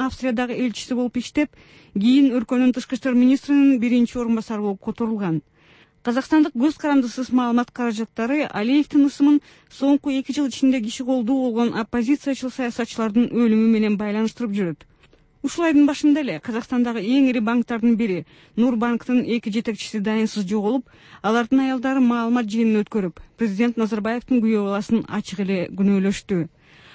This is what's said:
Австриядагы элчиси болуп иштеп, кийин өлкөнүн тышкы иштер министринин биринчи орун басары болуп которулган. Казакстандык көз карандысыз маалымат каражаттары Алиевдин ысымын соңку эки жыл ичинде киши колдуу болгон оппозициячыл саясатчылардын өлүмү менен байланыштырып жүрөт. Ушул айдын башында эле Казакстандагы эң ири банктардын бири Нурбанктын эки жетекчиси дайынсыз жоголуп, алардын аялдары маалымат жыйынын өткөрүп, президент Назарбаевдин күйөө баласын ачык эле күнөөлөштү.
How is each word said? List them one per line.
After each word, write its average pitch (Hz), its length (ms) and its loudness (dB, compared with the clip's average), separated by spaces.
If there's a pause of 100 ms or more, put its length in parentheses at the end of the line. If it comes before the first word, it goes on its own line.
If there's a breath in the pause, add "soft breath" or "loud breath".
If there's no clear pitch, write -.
Австриядагы 247 560 -4
элчиси 247 360 -4
болуп 247 240 -4
иштеп, 294 320 -2 (440 soft breath)
кийин 254 420 4
өлкөнүн 254 380 2
тышкы 254 240 -6
иштер 262 160 -2
министринин 269 680 4
биринчи 240 380 2
орун 233 180 0
басары 220 260 -6
болуп 202 220 -4
которулган. 202 580 -4 (640 soft breath)
Казакстандык 294 520 0
көз 285 220 0
карандысыз 262 540 -2
маалымат 240 400 0
каражаттары 233 800 -4
Алиевдин 277 540 2
ысымын 285 360 2 (280 soft breath)
соңку 277 400 0
эки 269 240 -4
жыл 277 160 -2
ичинде 262 320 2
киши 233 240 -8
колдуу 254 400 0
болгон 233 320 0
оппозициячыл 240 720 -2
саясатчылардын 233 800 -2
өлүмү 220 380 2 (100)
менен 214 200 0
байланыштырып 214 540 -4
жүрөт. 190 340 -4 (560 soft breath)
Ушул 330 280 -2
айдын 294 180 6
башында 294 320 2
эле 190 240 -6
Казакстандагы 240 560 -4
эң 254 320 2
ири 247 80 0
банктардын 233 560 0
бири 196 300 -2 (320 soft breath)
Нурбанктын 240 680 0
эки 220 260 -4
жетекчиси 214 540 -6
дайынсыз 214 400 -2
жоголуп, 214 460 -2 (320 soft breath)
алардын 233 420 0
аялдары 262 400 -2
маалымат 233 480 0
жыйынын 220 320 2
өткөрүп, 190 380 -6 (160)
президент 226 420 -2
Назарбаевдин 226 640 -2
күйөө 220 220 2
баласын 202 420 -2
ачык 202 320 -8
эле 190 320 -2
күнөөлөштү. 196 760 0 (460 soft breath)